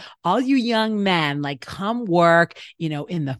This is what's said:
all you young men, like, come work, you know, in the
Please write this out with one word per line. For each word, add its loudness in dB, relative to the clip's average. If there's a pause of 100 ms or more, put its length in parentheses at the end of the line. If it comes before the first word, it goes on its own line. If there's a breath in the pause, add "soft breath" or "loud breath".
(240 loud breath)
all 2
you 0
young 0
men, 0
like, -6
come -6
work, 4 (200 loud breath)
you -6
know, -6
in -6
the -6